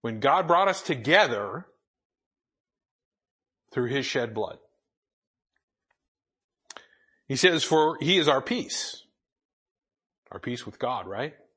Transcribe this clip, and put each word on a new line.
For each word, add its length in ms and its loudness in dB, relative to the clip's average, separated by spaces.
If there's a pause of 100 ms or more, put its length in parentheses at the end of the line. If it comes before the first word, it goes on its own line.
When 180 -8
God 280 2
brought 200 4
us 140 -2
together 840 0 (2000)
through 140 -2
his 200 -4
shed 280 -4
blood. 260 -6 (2750)
He 120 -6
says, 260 4
"For 380 2
he 160 2
is 100 4
our 140 4
peace." 640 -8 (1300)
Our 80 -14
peace 260 -8
with 120 -16
God, 300 -6
right? 300 -8 (180)